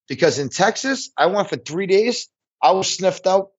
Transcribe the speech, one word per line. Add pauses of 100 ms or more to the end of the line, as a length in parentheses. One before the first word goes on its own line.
Because
in
Texas,
I
went
for
three
days. (320)
I
was
sniffed
out